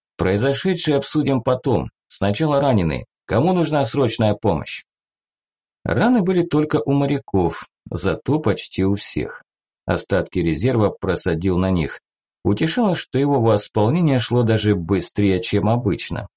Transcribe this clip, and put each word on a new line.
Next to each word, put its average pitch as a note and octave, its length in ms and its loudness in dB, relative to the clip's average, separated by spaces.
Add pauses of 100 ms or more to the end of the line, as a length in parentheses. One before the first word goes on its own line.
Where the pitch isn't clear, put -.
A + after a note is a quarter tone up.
(160)
«Произошедшее C3+ 800 0
обсудим C3+ 460 0
потом. B2 480 -2 (160)
Сначала C#3 540 0
раненые. F#2 460 0 (180)
Кому D3 280 2
нужна D3+ 320 0
срочная A#2 500 0
помощь?» - 500 -4 (1000)
Раны A3+ 380 2
были F3 200 2
только D3+ 420 0
у C#3 80 -2
моряков, C#3 760 0 (240)
зато F#2+ 500 -2
почти - 440 -2
у G2 120 2
всех. - 460 -6 (440)
Остатки F2+ 520 -2
резерва F#2 520 2
просадил F2+ 640 -2
на F#2+ 140 0
них. E2 300 -2 (440)
Утешало, G3+ 500 0
что - 240 -6
его C#3+ 220 2
восполнение A#2 800 2
шло A#2+ 240 0
даже G#2+ 320 2
быстрее, F#2 680 0
чем G2+ 280 0
обычно. A2 680 -2